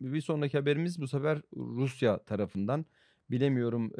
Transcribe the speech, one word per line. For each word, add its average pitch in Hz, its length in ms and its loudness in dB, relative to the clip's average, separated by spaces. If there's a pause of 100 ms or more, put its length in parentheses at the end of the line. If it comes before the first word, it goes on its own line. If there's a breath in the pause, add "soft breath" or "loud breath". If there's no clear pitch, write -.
Bir 139 200 -2
sonraki 147 360 0
haberimiz 156 440 2
bu 135 60 -2
sefer 147 340 0 (140)
Rusya 123 680 0
tarafından. 104 640 -2 (440)
Bilemiyorum, 120 720 2